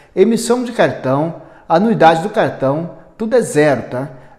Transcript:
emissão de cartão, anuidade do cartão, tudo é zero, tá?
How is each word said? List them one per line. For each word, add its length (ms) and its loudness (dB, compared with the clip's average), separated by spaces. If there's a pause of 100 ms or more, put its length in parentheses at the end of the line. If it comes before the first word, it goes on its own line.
(140)
emissão 480 2
de 80 -8
cartão, 720 -2 (260)
anuidade 540 4
do 80 -4
cartão, 640 -2 (260)
tudo 160 -4
é 80 4
zero, 480 2
tá? 180 -6 (300)